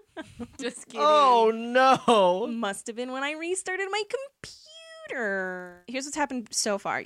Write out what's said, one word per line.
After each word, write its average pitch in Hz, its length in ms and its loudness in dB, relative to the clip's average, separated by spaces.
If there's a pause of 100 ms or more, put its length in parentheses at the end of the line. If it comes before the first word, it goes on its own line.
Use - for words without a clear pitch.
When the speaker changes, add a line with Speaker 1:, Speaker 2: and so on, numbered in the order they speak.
(160)
Speaker 1:
<laughs> 254 440 -16
Speaker 2:
Just - 260 -10
kidding. 226 160 -8
Speaker 3:
Oh, 262 500 6
no. 233 920 4
Speaker 1:
Must 226 400 -6
have 226 80 -8
been 247 160 -8
when 262 140 -6
I 294 80 -4
restarted 370 580 -6
my 415 100 -2 (1080)
computer. 185 760 -6
Here's 262 160 -8
what's 294 120 -12
happened 269 360 -4
so 202 260 -2
far. 131 280 -4